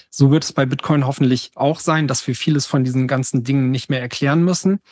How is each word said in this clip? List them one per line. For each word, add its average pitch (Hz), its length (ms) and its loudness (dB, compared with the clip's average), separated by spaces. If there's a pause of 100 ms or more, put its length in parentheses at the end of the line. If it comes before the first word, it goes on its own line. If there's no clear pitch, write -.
(100)
So 139 200 4
wird 160 140 4
es - 80 -8
bei 135 140 0
Bitcoin 131 400 0
hoffentlich 127 500 0
auch 143 240 0
sein, 156 260 0
dass 127 220 -4
wir 123 80 -2
vieles 151 300 0
von 135 180 0
diesen 127 240 0
ganzen 131 340 -2
Dingen 131 300 0
nicht 131 180 -4
mehr 131 100 -2
erklären 143 440 0
müssen. 190 340 0 (140)